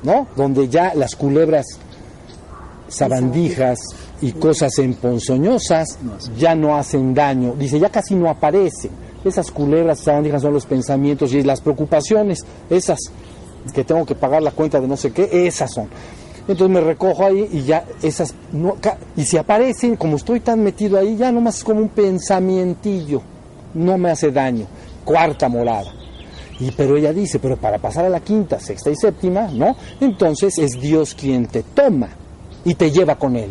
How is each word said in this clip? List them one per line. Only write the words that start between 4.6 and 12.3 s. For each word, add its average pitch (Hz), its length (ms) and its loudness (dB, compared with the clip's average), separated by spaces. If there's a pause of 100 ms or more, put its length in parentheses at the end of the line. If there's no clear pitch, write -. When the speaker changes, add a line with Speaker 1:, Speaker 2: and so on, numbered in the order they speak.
Speaker 1:
emponzoñosas 135 1200 0
Speaker 2:
No 113 120 -10
hacen. 113 220 -12
Speaker 1:
ya 165 180 4
no 151 220 2
hacen 131 380 0
daño. 131 440 2
Dice, 139 200 -2
"Ya 196 120 4
casi 202 240 -2
no 170 160 2
aparecen. 160 600 0 (340)
Esas 190 260 -2
culebras 156 500 2
sabandijas 147 420 0
son 147 100 2
los 147 140 0
pensamientos 139 680 0
y 143 80 2
las 135 180 2
preocupaciones, 160 840 0 (260)